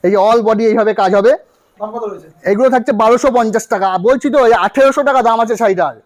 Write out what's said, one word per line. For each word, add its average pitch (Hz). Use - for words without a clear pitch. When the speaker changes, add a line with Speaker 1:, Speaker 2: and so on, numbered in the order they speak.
Speaker 1:
এই 185
যে 208
all 233
body 226
এইভাবে 220
কাজ 190
হবে। 214
Speaker 2:
দাম 214
কত 233
রয়েছে? 165
Speaker 1:
এগুলো 233
থাকছে 254
বারোশো 240
পঞ্চাশ 220
টাকা। 196
বলছি 269
তো, 294
এই 226
আঠেরোশো 269
টাকা 262
দাম 226
আছে 226
শাড়িটার 180